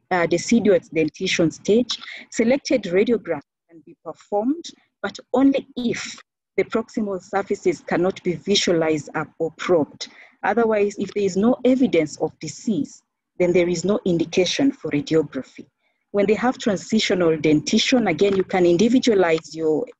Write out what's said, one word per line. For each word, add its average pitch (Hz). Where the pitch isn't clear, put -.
uh, 175
deciduous 185
dentition 160
stage, -
selected 247
radiograph 185
can 165
be 165
performed, 220
but -
only 269
if 240
the 190
proximal 208
surfaces 196
cannot 175
be 170
visualized 160
up 151
or 160
probed. -
Otherwise, 208
if 196
there 208
is 190
no 226
evidence 220
of 156
disease, -
then 175
there 175
is 175
no 202
indication 170
for -
radiography. 147
When 202
they 214
have 240
transitional 185
dentition, 160
again, 196
you 185
can 185
individualize 180
your 156